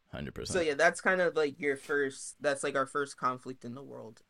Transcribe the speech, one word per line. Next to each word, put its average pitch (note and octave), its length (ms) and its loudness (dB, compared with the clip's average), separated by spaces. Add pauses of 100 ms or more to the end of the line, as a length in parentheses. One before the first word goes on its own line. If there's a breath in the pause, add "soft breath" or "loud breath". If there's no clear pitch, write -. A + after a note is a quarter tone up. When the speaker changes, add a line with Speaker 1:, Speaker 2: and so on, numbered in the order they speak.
(120)
Speaker 1:
Hundred - 240 -8
percent. - 180 -6
Speaker 2:
So F3+ 80 2
yeah, D3+ 140 2
that's E3+ 260 4
kind F#3 200 4
of, D#3+ 140 2
like, D3+ 240 2
your C#3+ 180 0
first, C#3 640 -4
that's, C#3+ 220 0
like, C#3+ 120 0
our C3+ 120 2
first C#3+ 300 -4
conflict B2+ 480 -4
in A#2+ 100 -10
the C#3 80 -12
world. B2 460 -14